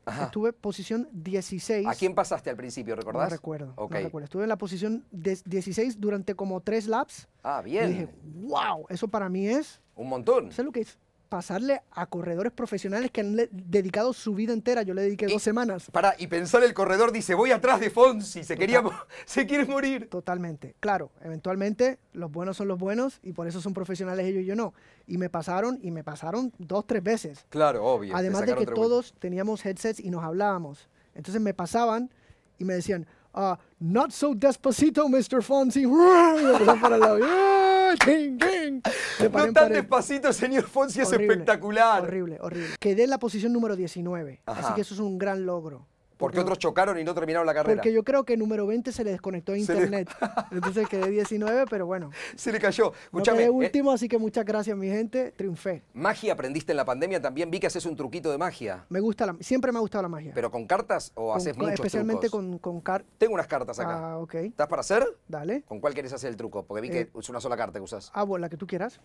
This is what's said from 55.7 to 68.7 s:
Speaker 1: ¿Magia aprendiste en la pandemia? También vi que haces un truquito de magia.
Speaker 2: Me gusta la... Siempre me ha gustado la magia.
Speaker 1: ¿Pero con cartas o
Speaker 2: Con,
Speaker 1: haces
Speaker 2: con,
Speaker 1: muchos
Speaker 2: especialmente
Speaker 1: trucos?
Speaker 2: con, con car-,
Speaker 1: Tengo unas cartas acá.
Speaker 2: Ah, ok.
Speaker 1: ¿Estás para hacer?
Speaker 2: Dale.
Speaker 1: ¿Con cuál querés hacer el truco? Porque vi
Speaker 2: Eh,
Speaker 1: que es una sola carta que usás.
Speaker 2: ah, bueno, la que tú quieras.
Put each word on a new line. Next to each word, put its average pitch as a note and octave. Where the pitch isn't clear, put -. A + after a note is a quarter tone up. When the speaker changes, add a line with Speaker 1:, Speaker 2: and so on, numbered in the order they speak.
Speaker 1:
¿Magia G3
aprendiste D3
en -
la C3
pandemia? C#3+
También C#3
vi F3+
que F#3+
haces E3
un D#3+
truquito D3+
de C#3
magia. G2+
Speaker 2:
Me F#3
gusta G#3+
la... E3+
Siempre B3+
me A#3
ha -
gustado G#3
la F3+
magia. D#3
Speaker 1:
¿Pero A#2
con A#2
cartas -
o A2+
Speaker 2:
Con, -
Speaker 1:
haces F3+
Speaker 2:
con, D3
Speaker 1:
muchos G3+
Speaker 2:
especialmente G#3+
Speaker 1:
trucos? G#3+
Speaker 2:
con, F#3
con F3
car-, F#3+
Speaker 1:
Tengo A3
unas D#3+
cartas A#2+
acá. E3
Speaker 2:
Ah, D#3+
ok. E3
Speaker 1:
¿Estás E3
para D3+
hacer? A3+
Speaker 2:
Dale. E3+
Speaker 1:
¿Con G#2+
cuál C#3+
querés C3
hacer C3
el A2
truco? G#2
Porque G#2+
vi B2+
Speaker 2:
Eh, E3
Speaker 1:
que A2+
es A2
una A#2+
sola B2
carta G#2
que F#2+
usás. G2
Speaker 2:
ah, G#3
bueno, G3
la E3+
que D#3+
tú F3
quieras. F#3+